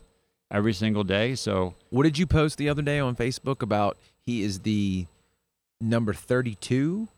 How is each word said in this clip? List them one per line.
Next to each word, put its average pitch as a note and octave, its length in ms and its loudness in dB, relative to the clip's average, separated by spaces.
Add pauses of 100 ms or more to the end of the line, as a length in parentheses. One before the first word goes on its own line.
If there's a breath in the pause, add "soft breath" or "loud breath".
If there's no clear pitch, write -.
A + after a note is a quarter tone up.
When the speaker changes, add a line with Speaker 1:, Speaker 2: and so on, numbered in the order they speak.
(520)
Speaker 1:
every G#2 220 2
single G#2 300 0
day. G#2 300 0
So G2 400 -2 (160)
Speaker 2:
What B2+ 140 2
did D3+ 160 2
you F3+ 80 2
post D#3 320 2
the D3 100 0
other D3 140 0
day C#3+ 160 0
on B2 160 -2
Facebook B2+ 480 -4
about G#2 340 0 (280 soft breath)
he A#2+ 180 -2
is G2 160 -2
the G2 480 0 (760)
number A2+ 320 0
thirty-two? B2+ 920 -2 (100)